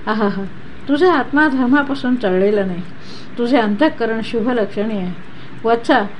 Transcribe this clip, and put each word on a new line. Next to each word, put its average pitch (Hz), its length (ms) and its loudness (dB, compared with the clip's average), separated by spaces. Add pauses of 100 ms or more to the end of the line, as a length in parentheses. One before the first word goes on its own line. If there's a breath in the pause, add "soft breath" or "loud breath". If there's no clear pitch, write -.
आहाहा, 202 360 0 (460)
तुझा 311 240 4
आत्मा 294 340 2
धर्मापासून 269 760 2
तळलेला 196 420 2
नाही, 180 160 -4 (560 loud breath)
तुझे 240 200 2
अंतःकरण 220 680 2
शुभ 226 260 -2
लक्षणी 214 480 -2
आहे. 180 160 -4 (500 loud breath)
वत्सा, 233 380 2 (180)